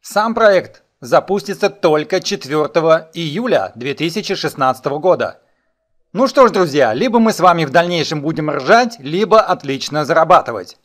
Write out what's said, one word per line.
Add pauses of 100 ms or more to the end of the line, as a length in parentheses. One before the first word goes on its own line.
Сам
проект (160)
запустится
только
четвертого
июля
две
тысячи
шестнадцатого
года. (720)
Ну
что
ж,
друзья,
либо
мы
с
вами
в
дальнейшем
будем
ржать,
либо
отлично
зарабатывать.